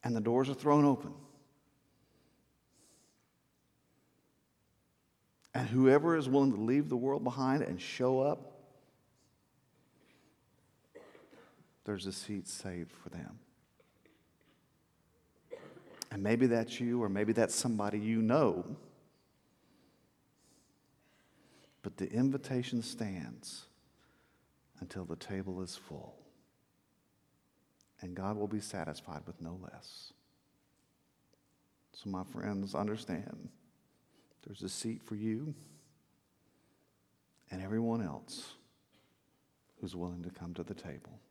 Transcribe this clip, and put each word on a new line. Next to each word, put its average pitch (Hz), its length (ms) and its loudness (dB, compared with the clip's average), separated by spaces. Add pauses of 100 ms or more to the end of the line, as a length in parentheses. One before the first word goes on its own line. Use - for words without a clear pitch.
And 120 100 2
the 113 60 2
doors 120 280 4
are 139 60 -2
thrown 147 300 6
open. 139 280 4 (4000)
And 123 160 -2
whoever 135 480 8
is 143 120 2
willing 139 240 6
to 101 80 0
leave 131 280 4
the 131 80 0
world 131 280 0
behind 131 380 2
and - 180 -4
show 131 400 2
up, - 320 0 (3250)
there's 95 220 -4
a 95 60 -6
seat 98 340 -6
saved 87 460 -8
for - 160 -18
them. 87 320 -12 (2750)
And 98 100 -4
maybe 117 240 4
that's 117 320 2
you, 120 240 0
or 107 60 0
maybe 104 240 2
that's 113 220 4
somebody 107 440 0
you 110 240 2
know. 110 540 4 (3000)
But 101 140 -10
the - 160 -2
invitation 127 720 0
stands. 90 800 -8 (1160)
Until 90 240 -8
the 82 120 -6
table 95 460 -6
is 87 140 -10
full. - 400 -14 (1800)
And 90 140 -10
God 95 220 -4
will 104 120 -2
be 107 120 -2
satisfied 78 680 -8
with 80 140 -14
no 82 220 -10
less. - 500 -18 (1800)
So, - 180 -12
my 92 140 -6
friends, 98 500 -6
understand 104 760 -4 (960)
there's 98 160 -14
a 95 60 -6
seat 110 340 -6
for - 120 -10
you 113 400 -4 (2000)
and 92 120 -8
everyone 113 400 0
else - 500 -8 (1300)
who's 90 160 -8
willing 87 260 -6
to 85 80 -8
come 87 240 -12
to 85 80 -8
the 95 120 -8
table. - 440 -14 (120)